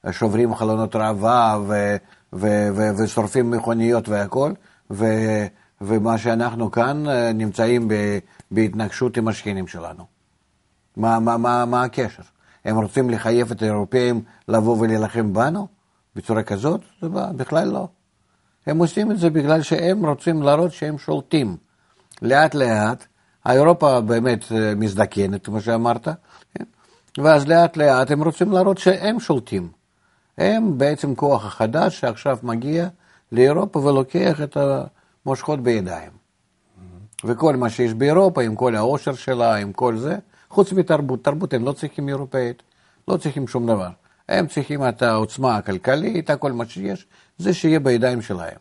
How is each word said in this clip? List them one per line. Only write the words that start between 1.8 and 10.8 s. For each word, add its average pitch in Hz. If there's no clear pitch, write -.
ו-, 104
ו-, 107
ושורפים 117
מכוניות 117
והכל, 107
ו-, 110
ומה 110
שאנחנו 117
כאן, 143
אה, 117
נמצאים 113
ב-, 104
בהתנגשות 110
עם 113
השכנים 98
שלנו. 85